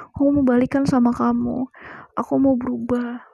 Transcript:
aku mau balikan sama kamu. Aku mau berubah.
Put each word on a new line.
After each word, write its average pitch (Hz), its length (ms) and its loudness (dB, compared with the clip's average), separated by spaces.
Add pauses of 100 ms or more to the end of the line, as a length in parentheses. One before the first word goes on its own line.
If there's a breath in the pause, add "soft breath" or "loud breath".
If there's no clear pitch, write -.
(120)
aku 277 180 0
mau 285 140 2
balikan 254 400 2
sama 247 260 2
kamu. 240 560 -2 (460 loud breath)
Aku - 240 -4
mau 269 180 4
berubah. 240 800 -4